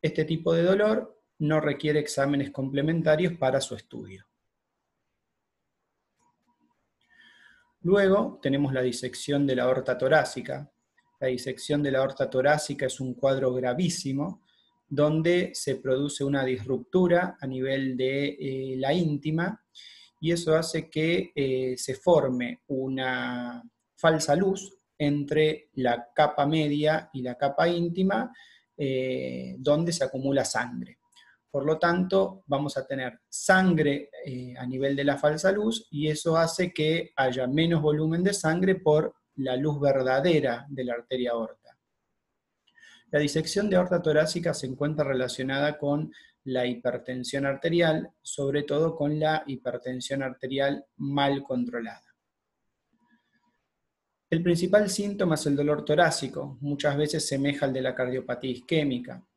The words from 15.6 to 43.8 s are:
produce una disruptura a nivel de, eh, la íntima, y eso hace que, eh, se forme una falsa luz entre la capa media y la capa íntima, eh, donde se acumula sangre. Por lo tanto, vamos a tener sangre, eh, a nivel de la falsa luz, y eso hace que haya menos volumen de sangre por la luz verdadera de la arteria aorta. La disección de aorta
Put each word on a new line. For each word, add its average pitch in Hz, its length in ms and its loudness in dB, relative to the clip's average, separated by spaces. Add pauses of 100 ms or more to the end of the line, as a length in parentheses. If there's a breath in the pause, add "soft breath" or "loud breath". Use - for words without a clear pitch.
produce 135 460 -2
una 139 220 0
disruptura 170 960 0
a 139 60 -8
nivel 131 500 -2
de, 135 420 -2
eh, 131 380 -6
la 135 160 0
íntima, 160 720 0 (560 loud breath)
y 160 120 0
eso 170 220 2
hace 165 360 -2
que, 160 440 -2
eh, 131 440 -2
se - 160 -6
forme 127 760 2
una 127 920 -4 (320)
falsa 156 400 2
luz 190 440 -2 (200)
entre 151 760 0
la 120 400 -2
capa 147 320 4
media 151 680 0
y 131 100 -8
la 123 140 -6
capa 151 320 2
íntima, 185 640 0 (440 loud breath)
eh, 127 840 -4
donde 151 340 2
se 151 120 -2
acumula 135 400 -2
sangre. 123 540 -6 (520 soft breath)
Por 139 140 -4
lo 156 140 0
tanto, 185 680 0
vamos 143 300 -2
a 131 100 -8
tener 131 420 -8
sangre, 156 840 2 (140)
eh, 127 320 -12
a 127 100 -10
nivel 135 300 -2
de 139 80 -2
la 139 120 2
falsa 156 360 2
luz, 214 380 -2
y 151 180 -2
eso 160 280 0
hace 165 360 0
que 156 440 -2
haya 131 300 0
menos 160 360 2
volumen 156 400 0
de 196 100 2
sangre 185 440 2
por 156 380 2 (220)
la 131 200 -2
luz 143 240 -2
verdadera 135 880 2
de 131 160 -8
la 120 100 -4
arteria 123 380 -4
aorta. - 440 -8 (1300 soft breath)
La 151 80 2
disección 156 500 0
de 190 80 4
aorta 180 240 2